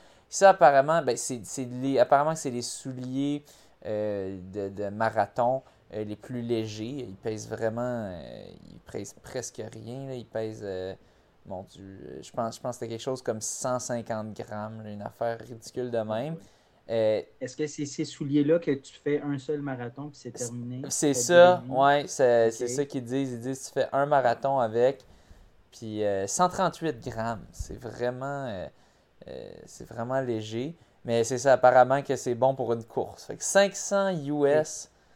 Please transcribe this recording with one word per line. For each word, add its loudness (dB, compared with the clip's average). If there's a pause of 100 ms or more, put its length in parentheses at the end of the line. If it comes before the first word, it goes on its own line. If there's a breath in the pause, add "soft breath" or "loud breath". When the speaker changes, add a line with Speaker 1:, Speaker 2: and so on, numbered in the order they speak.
(280 soft breath)
Speaker 1:
Ça, 8
apparemment, 6
ben, 0
c'est, -8
c'est -8
les, -2
apparemment 6
que -6
c'est -4
les -4
souliers, -6 (400 soft breath)
euh, -4 (140)
de, -4
de -6
marathon, 0 (320 soft breath)
euh, -6
les -8
plus -10
légers. -4
Ils -14
pèsent -8
vraiment, -4
euh, -14 (260)
ils -20 (100)
pèsent -10
presque -10 (100)
rien, -12
là. -10
Ils -12
pèsent, -6
euh, -6 (520 soft breath)
mon -10
Dieu, -16
je -18
pense, -4
je -20
pense -8
que -18
c'était -6
quelque -12
chose -4
comme -4
cent -4
cinquante -6
grammes, -10
là, -12
une -12
affaire -4
ridicule -10
de 0
même. -2
Speaker 2:
Ouais. -12 (480 soft breath)
Speaker 1:
Euh, 2 (180)
Speaker 2:
Est-ce -10
que -2
c'est -6
ces -6
souliers-là 2
que -2
tu -6
fais -2
un -4
seul -6
marathon -8
puis -18
c'est -14
Speaker 1:
C'est, -8
Speaker 2:
terminé, -8
Speaker 1:
c'est 0
Speaker 2:
ça 0
Speaker 1:
ça, 10
Speaker 2:
devient -8
Speaker 1:
ouais, 6
c'est, 6
Speaker 2:
Ok. 4
Speaker 1:
c'est -6
ça -2
qu'ils -6
disent. -2
Ils -8
disent, -8
tu -16
fais 0
un 2
marathon 2
avec, 2 (720 soft breath)
puis, -6
euh, 0
cent 2
trente-huit -2
grammes, -6
c'est -10
vraiment, -6
euh, -8 (600 soft breath)
euh, -14 (140)
c'est -18
vraiment -4
léger. -4 (300 soft breath)
Mais 2
c'est 0
ça, 6
apparemment 8
que -2
c'est -4
bon 2
pour -2
une -2
course. -8
Fait -12
que -10
cinq 2
cents -2
U 0
S 2 (260 soft breath)